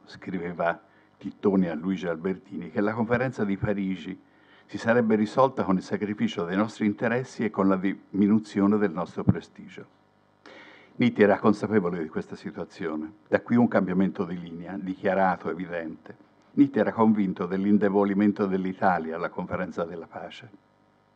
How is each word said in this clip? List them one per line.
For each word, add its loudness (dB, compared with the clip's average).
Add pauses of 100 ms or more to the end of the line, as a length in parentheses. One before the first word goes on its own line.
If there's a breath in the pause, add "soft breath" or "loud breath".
scriveva -4 (340 soft breath)
Tittoni 2
a -4
Luigi -4
Albertini, -6
che -4
la 0
conferenza -2
di -2
Parigi -4 (440 soft breath)
si -10
sarebbe 2
risolta 2
con 2
il 0
sacrificio -4
dei -4
nostri 0
interessi -2
e 0
con 2
la 4
diminuzione 2
del 2
nostro -6
prestigio. -4 (1080 loud breath)
Nitti 4
era 6
consapevole 2
di -6
questa -8
situazione, -8 (180)
da 2
qui 0
un 6
cambiamento 0
di -8
linea, -12
dichiarato, -2
evidente. -8 (360)
Nitti 2
era 2
convinto 2
dell'indebolimento 2
dell'Italia -2
alla -4
conferenza -6
della -12
pace. -16 (640)